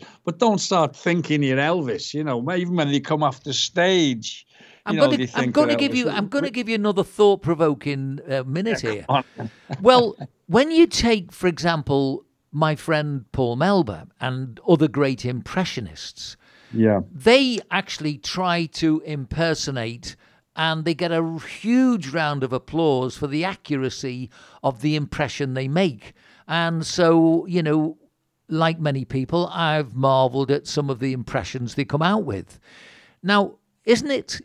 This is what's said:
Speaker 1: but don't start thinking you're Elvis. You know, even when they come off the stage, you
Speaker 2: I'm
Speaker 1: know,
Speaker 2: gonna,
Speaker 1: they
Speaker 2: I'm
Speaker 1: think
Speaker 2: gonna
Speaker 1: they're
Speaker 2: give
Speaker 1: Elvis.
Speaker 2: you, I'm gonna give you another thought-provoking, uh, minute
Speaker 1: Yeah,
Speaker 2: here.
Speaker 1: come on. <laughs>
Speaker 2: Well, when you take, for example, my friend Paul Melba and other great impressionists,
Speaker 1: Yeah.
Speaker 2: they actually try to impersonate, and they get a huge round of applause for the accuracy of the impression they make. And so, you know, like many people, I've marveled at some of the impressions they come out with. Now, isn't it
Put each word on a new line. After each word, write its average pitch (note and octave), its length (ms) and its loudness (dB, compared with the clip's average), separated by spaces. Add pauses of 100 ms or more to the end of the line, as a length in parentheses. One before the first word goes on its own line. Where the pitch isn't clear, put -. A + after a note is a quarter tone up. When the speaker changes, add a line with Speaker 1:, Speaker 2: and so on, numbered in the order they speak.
(240)
Speaker 1:
but E3+ 160 -6
don't G#3+ 200 4
start E3 360 0
thinking D3+ 480 0
you're C3 140 2
Elvis. C#3+ 560 -2
You D3+ 100 -4
know, C3+ 300 -4
even F3+ 220 -2
when D3 160 0
they C#3+ 80 2
come D3+ 240 -2
off C3+ 200 -2
the C#3 100 -6
stage, E3+ 960 0
you - 140 -20 (200)
Speaker 2:
I'm - 100 -2
Speaker 1:
know, - 100 4
Speaker 2:
gonna, - 120 4
Speaker 1:
they B2+ 60 -2
Speaker 2:
I'm B2 60 -2
Speaker 1:
think B3 260 -2
Speaker 2:
gonna D4+ 140 6
Speaker 1:
they're D4 80 2
Speaker 2:
give C#4 140 0
Speaker 1:
Elvis. A#3+ 60 -2
Speaker 2:
you, B3 120 0
I'm G#3 180 -2
gonna C#4 240 -2
give A3 180 -4
you A3+ 60 0
another G3+ 280 0
thought-provoking, D3 1160 0 (100)
uh, C3+ 160 -2
minute D3+ 380 -4
Speaker 1:
Yeah, A2+ 80 -2
Speaker 2:
here. G2 160 -8
Speaker 1:
come C3 160 2 (160)
on. A2+ 100 -10 (160)
<laughs> D3 160 -10
Speaker 2:
Well, A#3+ 340 6 (320)
when B3 240 4
you E4 140 6
take, A3+ 460 0
for - 160 -4
example, C#3+ 760 0 (280)
my D#3 240 0
friend D3 560 -2
Paul A#2+ 260 0
Melba D3+ 500 0 (140)
and B2+ 460 -6
other D#3 200 6
great C3+ 380 0
impressionists, B2 1120 -8 (340)
Speaker 1:
Yeah. A2 300 4 (100)
Speaker 2:
they A#3+ 480 4 (120)
actually D3+ 480 -4
try E3+ 540 -2
to D#3+ 320 2
impersonate, C#3+ 1080 -4 (400)
and D#3+ 300 -2
they E3+ 80 0
get E3+ 180 -4
a E3 280 -2
huge A#3 720 0
round D3 340 -2
of B2 100 -2
applause C3 640 0
for D3+ 100 -4
the D3+ 160 -2
accuracy C3 840 -6 (340)
of B2+ 180 -2
the D3+ 140 0
impression C#3+ 580 -4
they C3 140 -4
make. D3+ 460 -2 (340)
And E3 380 -2
so, E3 640 4
you F3 160 0
know, D#3 340 0 (500)
like E3 320 0
many C#3 240 -2
people, D#3 480 -2
I've D#3 440 -2
marveled C3 560 2
at C#3+ 160 -2
some C#3+ 240 -2
of A#2 80 -6
the C3+ 120 -2
impressions B2 640 -6
they C#3 100 -2
come C#3+ 180 -2
out G3+ 200 2
with. G2 360 -10 (640)
Now, G3+ 320 2 (280)
isn't B3 280 2
it - 340 -6